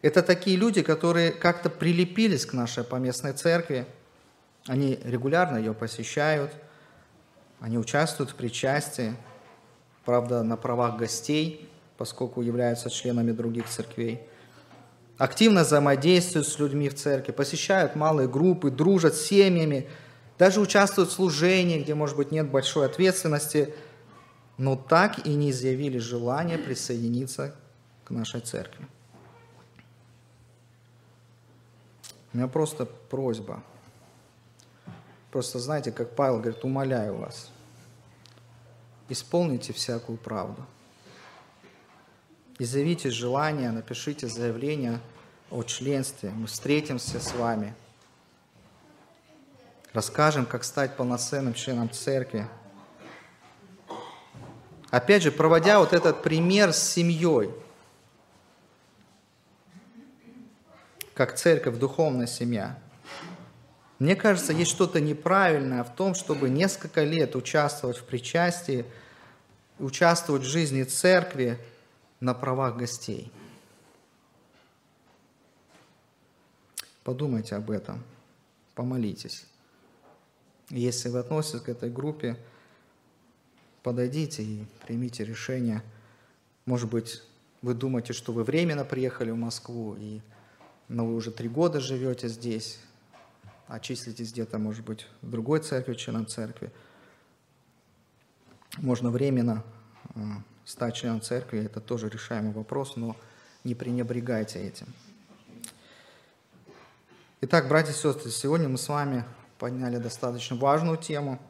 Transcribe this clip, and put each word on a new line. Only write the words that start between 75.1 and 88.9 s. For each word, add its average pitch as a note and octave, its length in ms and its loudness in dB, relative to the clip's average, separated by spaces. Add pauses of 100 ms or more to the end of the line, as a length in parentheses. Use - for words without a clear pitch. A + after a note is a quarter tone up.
Подумайте B2+ 540 -4
об G#2+ 140 -6
этом, G#2 340 -6 (720)
помолитесь. B2 720 -6 (1200)
Если B2 400 -4
вы B2 120 -2
относитесь D3+ 420 -6
к - 80 -10
этой A#2+ 180 -8
группе, C3 480 -6 (1500)
подойдите B2 600 -4
и G#2+ 240 -8 (160)
примите A#2 420 -6
решение. A2+ 580 -4 (840)
Может A#2+ 240 0
быть, A2+ 320 -4 (400)
вы B2 100 -2
думаете, A#2+ 400 -4
что A2+ 220 -8
вы A#2 100 0
временно D3 400 0
приехали B2+ 460 -4